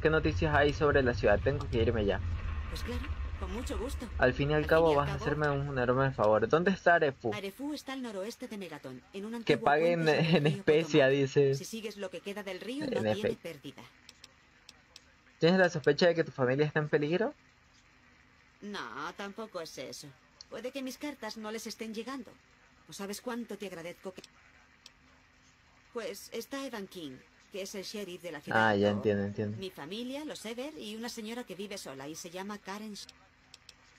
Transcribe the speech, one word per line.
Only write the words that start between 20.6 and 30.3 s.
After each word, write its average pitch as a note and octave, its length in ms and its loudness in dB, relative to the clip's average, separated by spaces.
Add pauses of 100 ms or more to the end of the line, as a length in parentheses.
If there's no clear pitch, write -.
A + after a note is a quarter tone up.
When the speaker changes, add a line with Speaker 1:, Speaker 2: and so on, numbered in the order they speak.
Speaker 2:
que C4+ 120 -6
mis B3+ 160 -8
cartas C4+ 380 -8
no A3 140 -10
les A3 160 -8
estén A3 280 -10
llegando. A3+ 360 -10 (580)
¿O E3 40 -20
sabes G3+ 280 -10
cuánto A#3 360 -8
te G3+ 100 -10
agradezco F3 460 -12
que? - 100 -18 (1700)
Pues G3+ 400 -10
está C4+ 340 -8
Evan A3 200 -8
King, D#3 300 -12 (360)
que F#3+ 100 -8
es F#3+ 120 -10
el G3 80 -8
sheriff F3+ 400 -10
de E3+ 100 -10
la D3+ 80 -8
ciudad, A2+ 280 2
Speaker 1:
Ah, G#2 80 4
ya G2+ 140 4
Speaker 2:
¿no? G#2 60 0
Speaker 1:
entiendo, G2+ 280 0
entiendo. G#2 340 -4
Speaker 2:
Mi F#3+ 120 -8
familia, A#3+ 540 -8
los A#3 220 -10